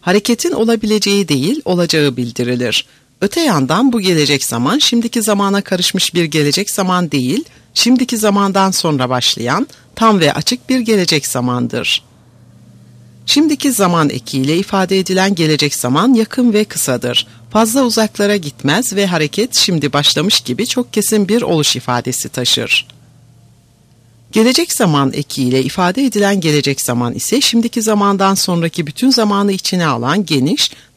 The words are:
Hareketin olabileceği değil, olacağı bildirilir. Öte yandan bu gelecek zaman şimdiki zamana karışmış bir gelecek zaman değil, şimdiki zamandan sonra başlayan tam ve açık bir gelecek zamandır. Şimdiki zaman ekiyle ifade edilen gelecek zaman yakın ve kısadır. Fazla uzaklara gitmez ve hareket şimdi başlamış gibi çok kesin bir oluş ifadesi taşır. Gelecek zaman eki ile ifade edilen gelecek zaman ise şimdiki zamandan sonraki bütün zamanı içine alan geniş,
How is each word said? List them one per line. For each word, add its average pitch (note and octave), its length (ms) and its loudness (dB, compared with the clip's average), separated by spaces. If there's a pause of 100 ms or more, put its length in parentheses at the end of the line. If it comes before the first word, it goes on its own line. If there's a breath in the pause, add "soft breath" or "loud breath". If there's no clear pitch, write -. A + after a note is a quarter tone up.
Hareketin G#3+ 500 0
olabileceği G#3+ 760 0
değil, D#3 380 0
olacağı D#3+ 520 0
bildirilir. A#2+ 680 -2 (360 soft breath)
Öte G#3 200 -2
yandan G3+ 520 2
bu A3+ 80 -2
gelecek D3+ 440 2
zaman C3+ 340 0
şimdiki A#3 420 0
zamana G3+ 400 0
karışmış - 520 -2
bir E3+ 120 0
gelecek D3+ 460 0
zaman F3+ 400 0
değil, D3 320 0 (300 soft breath)
şimdiki B3 440 2
zamandan G3 540 2
sonra C#3+ 380 0
başlayan B2+ 580 -2 (280 loud breath)
tam A3 240 4
ve D#3 140 2
açık - 360 -4
bir C4 100 2
gelecek G3 480 0
zamandır. B2 760 -2 (1200)
Şimdiki D4 460 2
zaman F3 380 2
ekiyle C3+ 480 -2
ifade F#3+ 420 0
edilen F#3+ 360 0
gelecek D#3 400 0
zaman E3 380 2
yakın A#3 400 2
ve G#3+ 120 2
kısadır. B2 600 -4 (240 loud breath)
Fazla A3+ 320 2
uzaklara G#3 520 0
gitmez E3+ 600 -2
ve G3 120 0
hareket F3+ 480 -2
şimdi D3 380 0
başlamış D3+ 480 0
gibi B2+ 260 -4
çok - 260 -4
kesin G#3 340 0
bir A3+ 140 0
oluş D#3+ 340 0
ifadesi B2 540 -4
taşır. - 580 -2 (1400)
Gelecek B3+ 420 2
zaman C#3+ 400 2
eki C#3 300 -6
ile B2+ 200 2
ifade F#3 420 0
edilen G3+ 360 0
gelecek D3 400 0
zaman A#2+ 320 -2
ise A3 280 -2
şimdiki A#3 400 0
zamandan G3+ 540 2
sonraki E3+ 520 -2
bütün B3 220 0
zamanı G#3 420 2
içine F#3 340 -2
alan C#3+ 400 0
geniş, D#3 460 0 (240 loud breath)